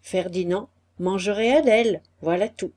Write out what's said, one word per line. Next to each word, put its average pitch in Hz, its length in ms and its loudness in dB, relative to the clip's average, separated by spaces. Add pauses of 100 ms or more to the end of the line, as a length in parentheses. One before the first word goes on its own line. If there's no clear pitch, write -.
Ferdinand 185 680 -4 (280)
mangerait 196 580 0
Adèle, 226 440 4 (220)
voilà 180 260 0
tout. - 280 -8